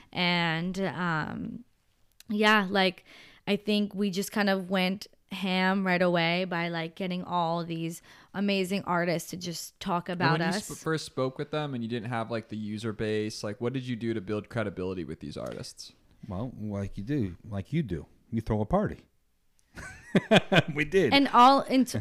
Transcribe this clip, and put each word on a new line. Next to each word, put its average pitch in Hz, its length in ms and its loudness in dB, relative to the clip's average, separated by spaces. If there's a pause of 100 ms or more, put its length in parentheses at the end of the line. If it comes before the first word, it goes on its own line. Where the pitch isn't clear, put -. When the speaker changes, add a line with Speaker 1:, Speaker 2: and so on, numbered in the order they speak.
(120)
Speaker 1:
Mm-hmm. - 60 -6
Speaker 2:
And, 175 640 0
um, 170 840 -4 (640)
yeah, 214 420 4
like, 190 340 2 (440)
I 202 80 4
think 208 380 0
we 202 160 0
just 190 200 -4
kind 202 180 0
of 190 220 0
went 190 360 0 (260)
ham 190 540 2
right 180 160 2
away 175 420 2
by, 170 240 -4
like, 165 260 -6
getting 180 300 -6
all 170 400 -2
these 165 380 -6 (320)
amazing 196 520 0
artists 170 440 0
to 165 60 -8
just 175 440 -10
talk 175 280 -4
Speaker 3:
And 180 120 -4
Speaker 2:
about 165 180 4
Speaker 3:
when 170 120 0
you 185 60 0
Speaker 2:
us. 214 120 -4
Speaker 3:
sp-, 151 100 -10
first 160 280 -2
spoke 131 320 -4
with 147 120 -8
them 147 240 -4
and 117 80 -4
you 113 60 -4
didn't 117 220 -4
have, 113 200 -4
like, 110 180 -4
the 110 80 -8
user 107 360 -4
base, 107 500 -2
like, 107 180 -6
what 120 120 -2
did 135 140 -4
you 123 100 -4
do 113 180 -2
to 110 60 -4
build 101 280 -4
credibility 92 560 -4
with 78 160 -10
these 73 160 -10
artists? - 560 -10 (360)
Speaker 1:
Well, 107 320 -6
like 101 380 -6
you 101 40 -6
do, 107 340 -2 (140)
like 98 220 -6
you 165 100 0
do, 90 240 -6 (240)
you 113 120 -2
throw 107 180 0
a 104 60 -2
party. 175 340 0 (720)
<laughs> - 60 -14 (960)
We 151 100 0
did. 165 300 4
Speaker 2:
And 277 180 6
all 254 300 10
in 254 240 4
t-, - 140 -4